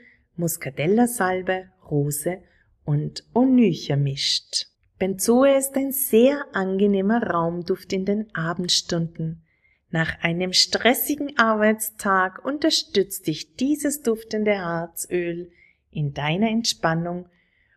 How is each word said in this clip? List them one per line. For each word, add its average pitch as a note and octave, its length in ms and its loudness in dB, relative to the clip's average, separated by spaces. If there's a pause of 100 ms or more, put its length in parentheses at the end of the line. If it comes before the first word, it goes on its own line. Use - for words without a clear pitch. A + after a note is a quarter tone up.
(360)
Muscadella-Salbe, F#3 1300 0 (220)
Rose D3 480 -2 (460)
und D3+ 400 -4 (100)
Onycha A#3+ 600 4
mischt. - 720 -2 (300)
Benzoe A#3 580 4
ist C4+ 200 -2
ein C#4 140 -2
sehr C4 600 4
angenehmer G3 680 2 (100)
Raumduft E3+ 600 -2
in F#3+ 120 -2
den G#3+ 300 -2
Abendstunden. E3 1080 -4 (480)
Nach D#3+ 320 -4
einem F3 300 -2
stressigen C#4 840 0
Arbeitstag G#3+ 1080 0
unterstützt C#4 840 -2
dich - 300 -8
dieses C#4+ 460 -2
duftende G#3+ 580 0
Harzöl F3 880 -4 (400)
in D3 220 -4
deiner D#3 360 0
Entspannung F3 800 -2 (480)